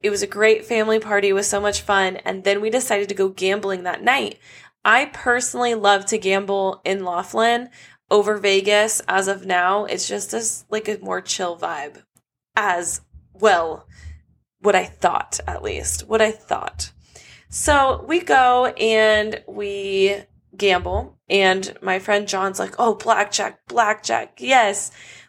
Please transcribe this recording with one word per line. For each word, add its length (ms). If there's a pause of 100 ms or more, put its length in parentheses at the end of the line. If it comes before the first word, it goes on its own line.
it 60
was 140
a 40
great 380
family 340
party. 300
It 60
was 120
so 140
much 220
fun. 340
And 280
then 180
we 80
decided 400
to 40
go 140
gambling 540
that 200
night. 360 (460)
I 280
personally 600
love 320
to 120
gamble 680
in 200
Laughlin 640 (420)
over 280
Vegas 680
as 220
of 160
now. 400
It's 240
just 220
this, 400
like, 180
a 140
more 180
chill 380
vibe 440 (540)
as 460 (320)
well. 520 (720)
What 140
I 120
thought, 600
at 160
least. 460
What 140
I 80
thought. 600 (580)
So 580
we 120
go 460
and 800
we 800 (320)
gamble. 640 (100)
And 540
my 160
friend 280
John's 320
like, 200
"Oh, 160
blackjack, 720
blackjack. 760
Yes." 500 (380)